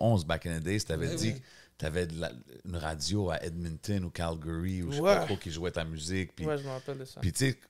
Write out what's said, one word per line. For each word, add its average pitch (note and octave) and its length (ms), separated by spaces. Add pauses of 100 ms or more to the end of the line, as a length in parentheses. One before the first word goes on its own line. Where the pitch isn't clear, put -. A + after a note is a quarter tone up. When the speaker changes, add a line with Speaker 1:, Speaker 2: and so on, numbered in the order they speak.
Speaker 1:
onze G#2+ 240
back E2 220
in E2 120
the D#2 60
day, G2+ 160
t'avais E2 280
Speaker 2:
Ben E2 80
Speaker 1:
dit G#2+ 180
Speaker 2:
oui. C3 60
Speaker 1:
que - 40 (340)
t'avais E2 300
de D#2+ 120
la, D2 120 (320)
une F2 120
radio D#2+ 540
à D#2 140
Edmonton F2 600
ou E2+ 60
Calgary E2 720
ou E2+ 80
je C#3+ 60
sais D3 60
Speaker 3:
Ouais. G3 180
Speaker 1:
pas D#3+ 60
trop G#2 100
qui F2+ 160
jouait E2+ 180
ta E2 140
musique. D#2+ 500
Puis, D3+ 120
Speaker 3:
Ouais, D3+ 120
je C#3 60
me C#3 60
rappelle C3 280
de C3 60
ça. - 160
Speaker 1:
puis - 120
tu C3+ 180
sais, - 80 (120)